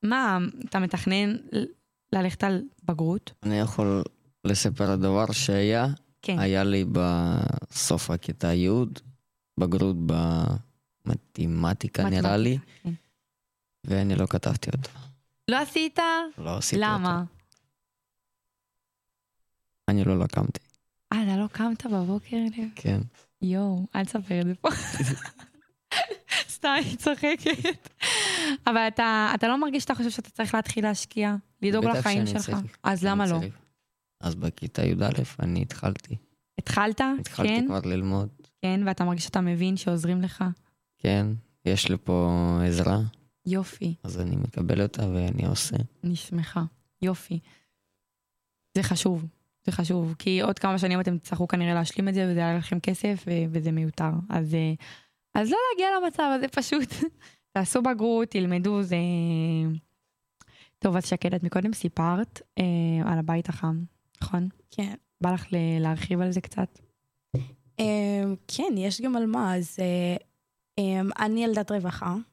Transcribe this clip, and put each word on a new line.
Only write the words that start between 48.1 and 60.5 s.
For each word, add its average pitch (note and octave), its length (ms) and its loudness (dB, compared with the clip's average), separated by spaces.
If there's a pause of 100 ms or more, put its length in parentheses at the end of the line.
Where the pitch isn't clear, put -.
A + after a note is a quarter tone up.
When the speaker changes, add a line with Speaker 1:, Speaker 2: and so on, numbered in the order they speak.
Speaker 1:
זה G3 60 2
חשוב. E3+ 420 0 (400)
זה F#3 60 -2
חשוב, E3+ 480 0
כי F#3 220 2
עוד G3+ 180 0
כמה F#3+ 180 0
שנים F3+ 220 2
אתם F3+ 180 0
תצטרכו F3 300 -4
כנראה F3 260 2
להשלים E3+ 360 0
את G3 40 0
זה, F#3+ 160 2
וזה F3 100 2
יעלה E3+ 180 2
לכם F3 220 -2
כסף, F#3+ 480 -2
ו-, F3 40 -2 (200)
וזה D#3+ 200 0
מיותר. D#3+ 400 0 (180)
אז, D#3+ 260 0
אה, D#3+ 180 2 (600)
אז G#3+ 180 2
לא F#4+ 60 2 (140)
להגיע F#4+ 280 2
למצב D#4+ 360 0
הזה C4 120 -2
פשוט. C4+ 420 -2 (320)
<laughs> - 320 -20
תעשו F#3+ 280 2
בגרות, A3+ 480 2
תלמדו, F#3 540 0
זה, F3+ 140 0 (1800)